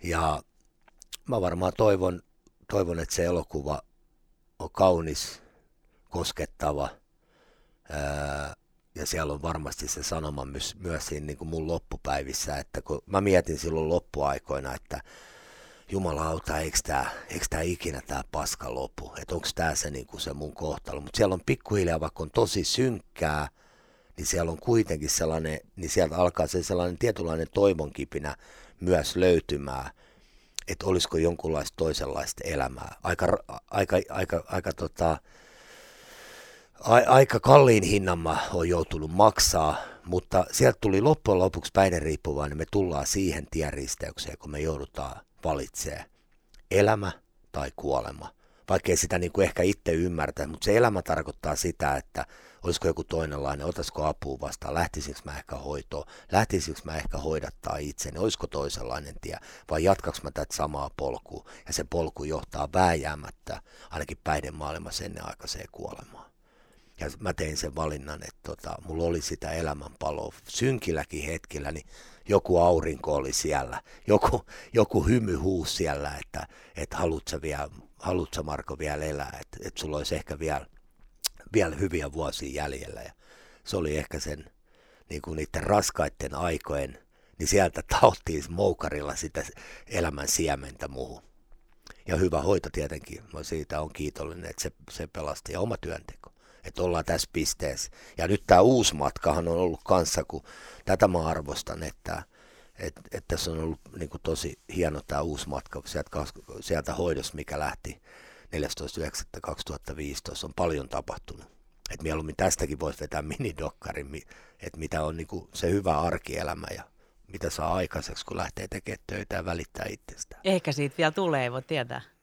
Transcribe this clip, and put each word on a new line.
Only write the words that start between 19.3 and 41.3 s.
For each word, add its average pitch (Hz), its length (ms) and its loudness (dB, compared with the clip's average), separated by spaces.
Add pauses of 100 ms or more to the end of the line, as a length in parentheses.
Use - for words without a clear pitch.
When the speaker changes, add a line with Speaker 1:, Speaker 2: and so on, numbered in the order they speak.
Speaker 1:
onks 85 220 -4
tää 80 220 0
se, 80 140 -2
niinku 69 300 -10
se 76 140 -6
mun 73 200 -8
kohtalo? 73 480 -6
Mut 73 140 -12
siellä 98 180 4
on 90 120 -2
pikkuhiljaa, 92 540 2
vaikka 78 240 -6
on 78 80 -8
tosi 104 320 2
synkkää, 80 840 0 (680)
niin 92 80 -6
siellä 85 260 0
on 80 80 -6
kuitenkin 87 500 2
sellainen, 80 500 0 (160)
niin 85 140 -6
sieltä 85 280 4
alkaa 90 300 4
se 90 160 0
sellainen 90 340 0
tietynlainen 82 560 0
toivonkipinä 73 840 2 (440)
myös 85 360 2
löytymään, 71 760 2 (760)
että - 180 -6
olisiko 90 320 2
jonkunlaista 80 600 0
toisenlaista 76 640 -2
elämää. 65 600 -4
Aika 90 220 0
ra-, - 320 0 (140)
aika, 95 260 2 (120)
aika, 85 380 -2
aika, 90 260 -2
tota, 82 440 0 (1600)
a-, 120 280 8
aika 131 320 8
kalliin 131 440 10
hinnan 92 360 2
mä 80 180 0 (160)
oon 87 160 2
joutunut 80 420 0
maksaa, 85 680 6 (280)
mutta 90 460 2
sieltä 127 300 6
tuli 98 200 4
loppujen 113 380 4